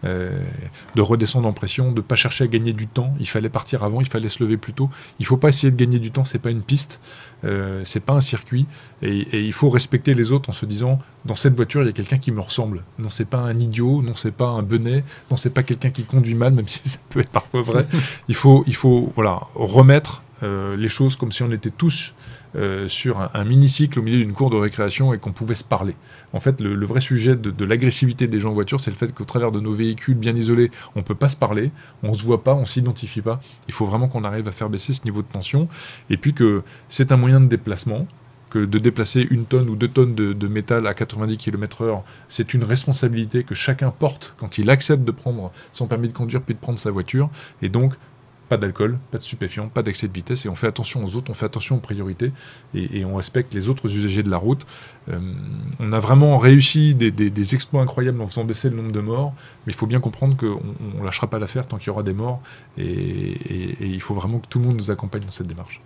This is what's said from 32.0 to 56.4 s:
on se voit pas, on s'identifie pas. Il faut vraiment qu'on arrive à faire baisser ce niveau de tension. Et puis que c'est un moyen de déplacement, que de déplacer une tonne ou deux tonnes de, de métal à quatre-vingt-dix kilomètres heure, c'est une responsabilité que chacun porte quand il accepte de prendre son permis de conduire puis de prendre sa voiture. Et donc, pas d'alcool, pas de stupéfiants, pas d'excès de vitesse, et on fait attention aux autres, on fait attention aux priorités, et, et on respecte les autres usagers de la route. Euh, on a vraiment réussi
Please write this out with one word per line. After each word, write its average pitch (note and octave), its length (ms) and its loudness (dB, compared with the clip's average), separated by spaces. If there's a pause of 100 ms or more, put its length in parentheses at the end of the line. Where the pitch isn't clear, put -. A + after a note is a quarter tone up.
on G#2+ 100 0
se G#2 100 -4
voit A2+ 200 2
pas, C3 100 4
on C3+ 120 2
s'identifie A#2+ 560 -2
pas. A2+ 200 -4 (260)
Il - 60 -12
faut A2+ 120 -2
vraiment A2 220 0
qu'on A#2+ 160 -4
arrive G#2+ 240 -4
à G2 40 -6
faire G#2+ 180 -6
baisser G#2+ 240 -4
ce C3 100 -6
niveau G#2 200 -4
de - 40 -8
tension. C#3 400 -2 (440)
Et G#2 60 0
puis D3 180 0
que G#2 260 4 (280)
c'est C3 220 2
un C3 60 6
moyen B2+ 220 6
de C3 80 8
déplacement, A2 580 -2 (460)
que A2 80 0
de G2+ 180 0
déplacer A#2 540 2
une A#2 140 0
tonne B2+ 220 2
ou A2 80 -2
deux A#2 120 0
tonnes B2+ 260 4
de, G#2 200 0
de G2+ 140 -4
métal G#2+ 380 0
à G2+ 80 0
quatre-vingt-dix A2 440 -4
kilomètres G#2 440 -6
heure, G#2+ 220 -2 (260)
c'est - 240 -4
une A#2+ 100 2
responsabilité A#2+ 800 0
que G#2+ 120 -8
chacun C3 340 0
porte - 480 -4
quand G#2 220 -10
il G#2 100 2
accepte C3+ 340 4
de A#2 80 0
prendre G#2+ 400 -6 (200)
son A#2+ 160 -6
permis A#2 200 -2
de A2+ 60 -4
conduire B2 280 -4
puis - 120 -6
de G#2+ 60 -8
prendre A#2+ 180 -6
sa G#2+ 140 -4
voiture. B2+ 400 -2 (320)
Et G2 60 0
donc, B2 240 2 (560)
pas A#2+ 80 2
d'alcool, G#2 420 -2 (100)
pas A#2 80 -8
de G#2+ 60 -8
stupéfiants, G#2 460 -8
pas A#2 120 -4
d'excès G#2+ 260 -4
de F#2+ 60 -8
vitesse, A#2 320 -6
et G#2+ 40 -6
on F#2 40 -6
fait A2+ 140 -2
attention A2 360 -4
aux F#2+ 120 -6
autres, B2 160 -8
on - 20 -8
fait A2 120 -6
attention A2 320 -4
aux - 20 0
priorités, G2+ 520 -6 (440)
et, C3+ 240 -4
et F#2+ 60 -4
on F#2+ 100 -4
respecte B2 380 -4
les G2 160 -4
autres C3 260 -2
usagers G#2 260 0
de G2+ 80 0
la F2+ 80 0
route. B2 300 0 (420)
Euh, F2 80 -4 (600)
on G#2+ 120 -2
a A2 80 2
vraiment C#3 380 6
réussi C#3 560 8